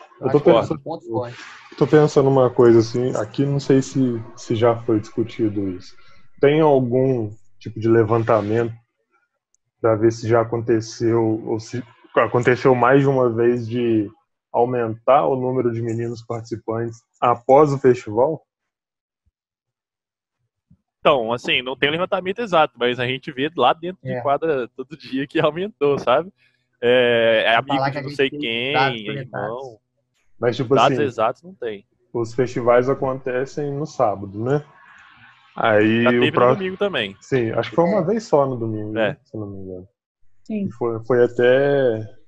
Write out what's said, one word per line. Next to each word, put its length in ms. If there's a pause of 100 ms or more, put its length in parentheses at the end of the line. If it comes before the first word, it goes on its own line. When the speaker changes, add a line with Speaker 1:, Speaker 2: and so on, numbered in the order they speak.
(200)
Speaker 1:
Eu 80
Speaker 2:
Eu 40
tô 60
Speaker 1:
acho 60
que 60
é 40
um 80
Speaker 2:
pensando, 200
Speaker 1:
ponto 260
forte. 300 (340)
Speaker 2:
eu 60
tô 100
pensando 420
uma 200
coisa 300
assim, 360
aqui 300
não 140
sei 220
se, 180 (360)
se 200
já 280
foi 160
discutido 720
isso. 260 (460)
Tem 180
algum 720 (280)
tipo 200
de 80
levantamento 840 (1040)
pra 160
ver 160
se 160
já 140
aconteceu, 1040
ou 120
se 240 (320)
aconteceu 600
mais 260
de 60
uma 240
vez 360
de 420 (420)
aumentar 720
o 100
número 360
de 100
meninos 420
participantes 760 (220)
após 500
o 60
festival? 640 (2500)
Speaker 3:
Então, 340
assim, 280
não 140
tem 160
levantamento 480
exato, 380
mas 220
a 60
gente 260
vê 260
lá 160
dentro 300
de 80
Speaker 1:
É. 100
Speaker 3:
quadra 480
todo 260
dia 320
que 120
aumentou, 600
sabe? 320 (500)
É, 640
é 60
Speaker 1:
Pra 80
Speaker 3:
amigo 160
Speaker 1:
falar 120
Speaker 3:
de 40
Speaker 1:
que 60
a 60
Speaker 3:
não 60
Speaker 1:
gente 60
Speaker 3:
sei 140
Speaker 1:
tem 100
Speaker 3:
quem, 340
Speaker 1:
dados 300
coletados. 600
Speaker 3:
irmão. 140 (600)
Speaker 2:
Mas, 160
tipo 200
Speaker 3:
Dados 220
Speaker 2:
assim, 100
Speaker 3:
exatos 360
não 120
tem. 300 (280)
Speaker 2:
os 200
festivais 560
acontecem 840
no 120
sábado, 560
né? 220 (920)
Aí 480
Speaker 3:
Já 60
Speaker 2:
o 40
Speaker 3:
teve 140
no 40
Speaker 2:
pró- 220
Speaker 3:
domingo 240
também. 420
Speaker 2:
Sim, 320
acho 180
que 60
foi 100
uma 140
Speaker 1:
É. 60
Speaker 2:
vez 180
só 220
no 120
domingo, 400
Speaker 3:
É. 120
Speaker 2:
né? 160
Se 100
eu 60
não 60
me 100
engano. 300 (580)
Speaker 4:
Sim. 200
Speaker 2:
E 60
foi, 340
foi 180
até 920 (120)